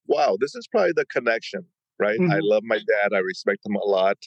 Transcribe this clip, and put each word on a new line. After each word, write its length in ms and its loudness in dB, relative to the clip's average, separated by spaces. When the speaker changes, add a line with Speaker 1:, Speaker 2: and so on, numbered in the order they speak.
Speaker 1:
"Wow, 340 2
this 140 -4
is 160 -14
probably 240 2
the 120 0
connection," 600 -4
right? 200 0
I 40 2
Speaker 2:
Mm-hmm. 160 2
Speaker 1:
love 120 4
my 140 0
dad. 360 0
I 40 2
respect 480 -2
him 100 -2
a 100 -2
lot. 300 2